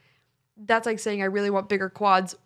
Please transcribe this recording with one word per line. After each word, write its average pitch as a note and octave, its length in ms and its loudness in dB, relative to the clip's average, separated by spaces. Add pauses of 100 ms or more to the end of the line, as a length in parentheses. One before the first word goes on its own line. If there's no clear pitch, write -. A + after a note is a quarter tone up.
(580)
that's A3+ 280 0
like A3 120 -2
saying, G#3 220 -4
"I F#3+ 60 0
really G3+ 240 0
want G3 180 0
bigger F#3+ 220 0
quads." F#3+ 440 2 (120)